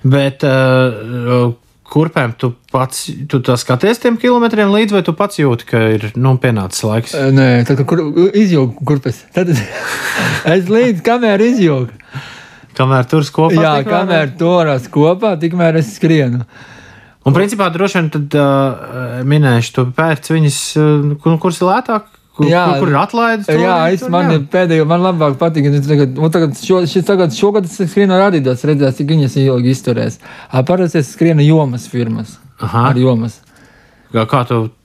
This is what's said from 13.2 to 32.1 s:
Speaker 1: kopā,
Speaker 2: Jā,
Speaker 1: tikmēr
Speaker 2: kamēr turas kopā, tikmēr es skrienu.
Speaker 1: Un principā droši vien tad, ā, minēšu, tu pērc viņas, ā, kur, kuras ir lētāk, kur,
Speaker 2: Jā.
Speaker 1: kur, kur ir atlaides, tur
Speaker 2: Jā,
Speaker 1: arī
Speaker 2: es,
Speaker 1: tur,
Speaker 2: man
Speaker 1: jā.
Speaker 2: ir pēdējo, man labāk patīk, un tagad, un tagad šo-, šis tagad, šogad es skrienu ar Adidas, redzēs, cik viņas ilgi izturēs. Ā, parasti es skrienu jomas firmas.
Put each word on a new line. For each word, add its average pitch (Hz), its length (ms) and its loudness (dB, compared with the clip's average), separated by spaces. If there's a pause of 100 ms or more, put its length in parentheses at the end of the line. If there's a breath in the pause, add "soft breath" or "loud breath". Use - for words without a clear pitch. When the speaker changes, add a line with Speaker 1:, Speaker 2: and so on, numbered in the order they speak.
Speaker 1:
kopā, 165 240 2
Speaker 2:
Jā, 160 200 2
Speaker 1:
tikmēr 143 140 -2
Speaker 2:
kamēr 165 460 0
turas 165 520 0
kopā, 185 520 2
tikmēr 165 400 0
es 143 160 -4
skrienu. 131 500 0 (760 loud breath)
Speaker 1:
Un 139 140 2
principā 202 340 0
droši 185 300 -2
vien 165 120 0
tad, 147 240 -6
ā, 127 880 -2
minēšu, 135 500 2
tu 123 160 0
pērc 160 400 -2
viņas, 156 300 2 (120)
ā, 151 120 2 (300)
kur, 165 240 0
kuras 175 200 -2
ir 180 80 0
lētāk, 214 400 -2 (240)
kur, 147 160 -2
Speaker 2:
Jā. 170 180 2
Speaker 1:
kur, 175 200 0
kur 170 80 0
ir 139 80 2
atlaides, 226 500 -2
tur 156 80 2
Speaker 2:
Jā, 185 220 2
Speaker 1:
arī 175 180 0
Speaker 2:
es, - 60 -8
Speaker 1:
tur, - 100 -4
Speaker 2:
man 175 160 2
Speaker 1:
jā. 160 80 2
Speaker 2:
ir 139 80 -2
pēdējo, 165 400 2
man 175 160 2
labāk 160 340 0
patīk, 156 300 0
un 143 160 2
tagad, 143 320 2
un 156 180 0
tagad 160 220 0
šo-, 185 320 0
šis 180 180 -2
tagad, 185 300 0
šogad 202 320 0
es - 160 -10
skrienu 190 320 0
ar 196 140 4
Adidas, 131 360 0
redzēs, 143 320 2
cik 143 140 -4
viņas 147 260 2
ilgi 131 380 2
izturēs. 117 460 -4 (240 loud breath)
Ā, 131 200 -2
parasti 175 380 0
es - 100 -6
skrienu 160 300 2
jomas 147 480 2
firmas. 113 460 -6 (200)